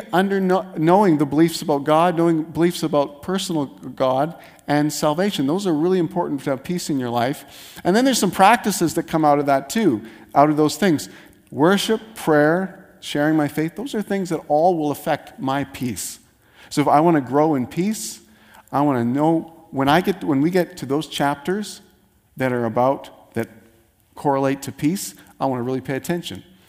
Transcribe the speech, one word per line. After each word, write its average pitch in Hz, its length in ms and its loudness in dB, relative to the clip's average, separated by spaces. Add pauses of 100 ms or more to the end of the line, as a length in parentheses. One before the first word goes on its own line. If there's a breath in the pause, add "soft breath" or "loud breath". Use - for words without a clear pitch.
(140)
under 196 260 2
kno-, 185 380 0
knowing 170 400 4
the 151 80 2
beliefs 160 360 2
about 151 220 -2
God, 160 320 2
knowing 165 280 2
beliefs 165 400 -2
about 147 380 -2
personal 180 440 -4
God 131 680 -2 (320 loud breath)
and 147 280 2
salvation. 160 520 0
Those 185 220 -2
are 170 60 2
really 175 260 2
important 151 460 -4
to 151 60 -2
have 127 120 -4
peace 180 260 -6
in 151 80 -2
your 127 120 -4
life. - 720 -6
And 175 100 2
then 240 120 4
there's 262 140 2
some 190 120 2
practices 196 640 2
that 160 160 -4
come 156 160 0
out 147 140 4
of 143 80 -2
that 135 220 0
too, 160 340 0 (300 loud breath)
out 147 160 6
of 151 60 0
those 151 220 2
things. 170 320 0 (420 loud breath)
Worship, 190 480 2 (160)
prayer, 160 840 0
sharing 151 340 -2
my 147 140 0
faith, 160 260 -6
those 254 180 -10
are 220 80 -4
things 196 280 -4
that 160 180 -4
all 165 300 2
will 151 140 -2
affect - 460 -6
my 135 280 -4
peace. - 540 -10 (500 soft breath)
So - 120 -4
if 139 60 2
I 143 140 6
wanna 165 180 4
grow 143 360 0
in 123 120 -2
peace, 208 540 -6 (480 soft breath)
I 135 120 -2
wanna 135 240 0
know 156 680 -2
when 135 160 0
I 151 140 4
get, 190 240 -2
when 139 160 2
we 156 80 2
get 180 280 0
to - 80 -10
those 143 220 -2
chapters 170 720 -4 (560)
that 131 160 -2
are 120 140 -2
about, 123 680 -2
that 113 140 -4 (680)
correlate 139 500 0
to 120 100 -10
peace, 170 420 -4 (240 loud breath)
I 139 60 -2
wanna 127 180 -2
really 131 160 -4
pay 135 160 -6
attention. 170 480 -6 (240 soft breath)